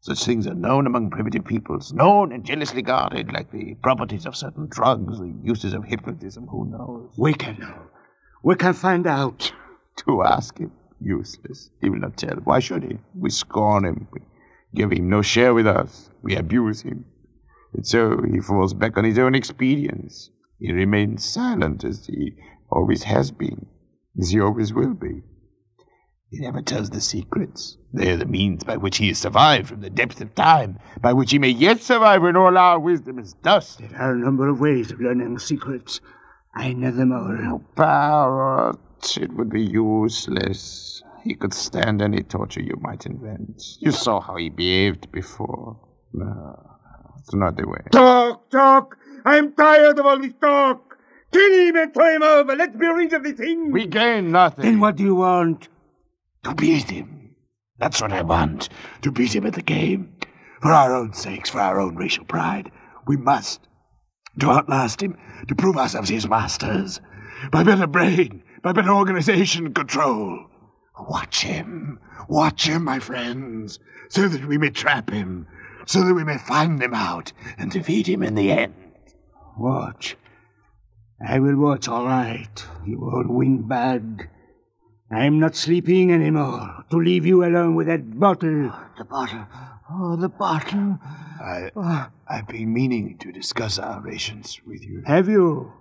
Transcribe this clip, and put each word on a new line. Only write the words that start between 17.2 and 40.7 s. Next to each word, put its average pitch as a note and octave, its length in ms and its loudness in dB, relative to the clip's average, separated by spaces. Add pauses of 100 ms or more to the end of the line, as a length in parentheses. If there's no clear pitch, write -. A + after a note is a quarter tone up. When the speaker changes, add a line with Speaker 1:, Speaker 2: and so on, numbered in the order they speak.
Speaker 1:
And - 120 -8
so A2+ 380 2
he - 160 0
falls F#2+ 340 0
back G#2+ 240 -2
on G#2 60 2
his A2 160 2
own C3 160 2
expedients. - 920 -4 (300)
He - 120 -6
remains G#2 540 0
silent, A3+ 580 -2
as - 240 -8
he - 280 -6 (360)
always - 320 2
has - 280 0
been, - 340 -8 (520)
as F2+ 120 -2
he G#2 100 4
always G#2+ 340 0
will C3 200 0
be. - 300 -10 (1080)
He - 100 -14
never C3+ 200 -8
tells G#2+ 300 -6
the G2+ 100 -6
secrets. - 760 -6 (140)
They F#2 200 0
are E2+ 60 0
the D#2 80 -2
means F#2+ 380 -2
by A2 140 -6
which F#2+ 200 -4
he G#2 100 0
has E2+ 100 -2
survived C#3 500 4
from G#2 140 -14
the F#2+ 80 -12
depth - 320 -4
of G#2+ 140 -12
time, C#3 420 4 (240)
by B2 120 4
which B2+ 180 2
he C#3+ 80 4
may C3+ 100 4
yet E3 320 4
survive A3 400 6
when F3 140 4
all F#3 200 6
our F3+ 240 6
wisdom D3 380 -2
is G#2 160 -16
dust. E3+ 460 0
Speaker 2:
There A2 200 -16
are C3 140 0
a B2 40 0
number C3 300 0
of C#3 120 0
ways C3 320 2
of - 100 -12
learning A#2+ 380 -2
secrets. - 600 -8 (540)
I B2+ 180 -4
know B2 180 -2
them B2+ 220 2
all. G#2+ 220 -4 (200)
Speaker 1:
Oh, - 80 -10 (120)
Parrot, C#3+ 1400 0
it - 160 -6
would A2 160 -4
be G#2+ 140 -2
useless. G#2+ 1400 -2 (220)